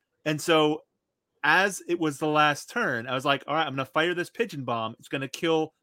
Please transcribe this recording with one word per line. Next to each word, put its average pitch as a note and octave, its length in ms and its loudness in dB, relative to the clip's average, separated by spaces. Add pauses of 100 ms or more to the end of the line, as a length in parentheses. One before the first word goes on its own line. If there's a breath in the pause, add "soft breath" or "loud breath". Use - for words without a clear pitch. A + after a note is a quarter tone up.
(260)
And D3+ 160 -2
so D#3 420 4 (600)
as F3+ 440 2
it E3+ 120 0
was D#3 180 0
the D#3 100 -2
last D3+ 420 2
turn, C3+ 380 -4
I C3 60 -4
was C3 120 -4
like, C#3 220 2
"All C#3+ 60 -4
right, D#3 140 0
I'm C3 60 -8
gonna C3+ 120 -4
fire E3+ 300 0
this E3+ 160 -6
pigeon E3 320 -6
bomb. A#2 340 -4
It's - 100 -20
gonna C#3 200 -6
kill D#3+ 560 -2